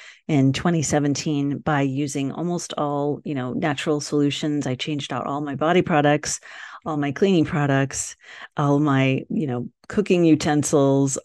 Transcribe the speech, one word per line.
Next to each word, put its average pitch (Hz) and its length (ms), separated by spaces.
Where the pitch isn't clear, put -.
in 135 240
twenty 170 300
seventeen 143 800
by 147 220
using 139 500
almost 175 460
all, 147 460
you 156 100
know, 127 200
natural 151 480
solutions. 147 640
I 127 80
changed 143 380
out 123 120
all 143 160
my 143 140
body 165 260
products, 147 580
all 156 120
my 143 140
cleaning 175 340
products, 139 720
all 143 240
my, 135 500
you - 180
know, 123 220
cooking 175 360
utensils, 143 1000